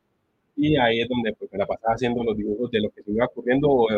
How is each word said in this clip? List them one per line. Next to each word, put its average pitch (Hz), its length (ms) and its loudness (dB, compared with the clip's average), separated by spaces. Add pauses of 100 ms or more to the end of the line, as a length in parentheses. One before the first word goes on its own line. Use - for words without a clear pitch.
(560)
y 151 220 2
ahí 117 240 4
es 117 80 -4
donde, 113 240 -2
pues, - 180 -12
me 95 60 -8
la 98 80 0
pasaba 110 300 -2
haciendo 120 280 -2
los 107 140 -2
dibujos 107 340 -4
de 107 100 0
lo 104 100 -2
que - 120 -20
se 101 80 -8
iba 113 140 0
ocurriendo, 131 440 0
o 120 180 4 (100)